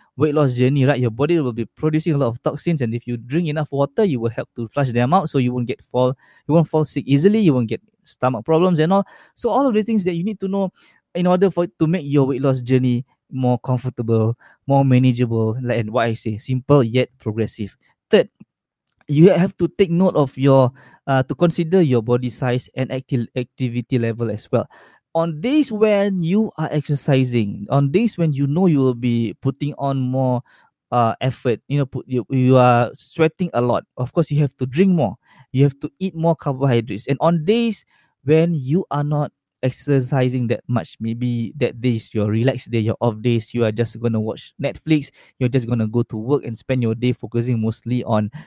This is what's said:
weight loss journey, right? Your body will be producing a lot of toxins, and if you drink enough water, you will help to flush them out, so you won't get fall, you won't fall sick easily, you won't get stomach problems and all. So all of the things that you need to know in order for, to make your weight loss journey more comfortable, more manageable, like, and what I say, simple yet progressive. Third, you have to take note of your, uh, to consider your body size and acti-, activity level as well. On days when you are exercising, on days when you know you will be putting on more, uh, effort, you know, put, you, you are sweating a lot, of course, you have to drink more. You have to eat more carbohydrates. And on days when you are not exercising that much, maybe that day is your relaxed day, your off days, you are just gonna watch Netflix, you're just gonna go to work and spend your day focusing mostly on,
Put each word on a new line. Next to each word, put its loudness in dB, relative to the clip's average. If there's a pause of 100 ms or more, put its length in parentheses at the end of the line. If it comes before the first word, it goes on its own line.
(160)
weight 0
loss 2
journey, 2
right? 2
Your 0
body 0
will -2
be -6
producing -2
a -2
lot 0
of -6
toxins, -4
and -2
if -8
you -6
drink -4
enough -4
water, 0
you 0
will -2
help -10
to -6
flush -2
them 0
out, 0
so 0
you 2
won't -4
get -10
fall, 0 (320)
you 2
won't 4
fall 0
sick -4
easily, 4
you 4
won't 0
get -6 (220)
stomach -4
problems 2
and 2
all. 2 (300)
So -4
all 2
of 0
the 2
things 0
that -2
you -4
need -6
to -4
know -2 (420)
in 0
order 4
for, -2
to -2
make -2
your 2
weight -2
loss 0
journey 0 (260)
more 0
comfortable, -2 (300)
more 2
manageable, 2
like, -2
and -4
what 0
I -2
say, -6
simple 2
yet 0
progressive. -6 (340)
Third, 4 (800)
you 6
have 0
to 0
take 0
note 2
of 0
your, 4 (340)
uh, 0
to -6
consider 2
your 2
body 0
size -4
and -6
acti-, -4
activity -4
level -2
as -10
well. -2 (460)
On -2
days 0
when 0
you 0
are -4
exercising, -2
on 2
days 0
when 0
you -2
know 0
you 4
will 2
be -2
putting -4
on -4
more, -2 (500)
uh, 2
effort, -2
you 0
know, 0
put, -12
you, -4
you 4
are 4
sweating -2
a 2
lot, 0 (120)
of -6
course, 0
you 0
have 0
to -4
drink 2
more. 0 (360)
You 4
have 0
to -8
eat -4
more 0
carbohydrates. -2
And -2
on 2
days 0 (400)
when 2
you -2
are -2
not -2 (280)
exercising 0
that -4
much, -4
maybe -4
that -2
day 0
is -10
your 0
relaxed 0
day, 0
your 0
off 0
days, -2
you 0
are 2
just -4
gonna -2
watch -8
Netflix, -2 (300)
you're 0
just 0
gonna 0
go 0
to -8
work -2
and -8
spend -4
your 0
day 0
focusing -2
mostly -4
on, 0 (160)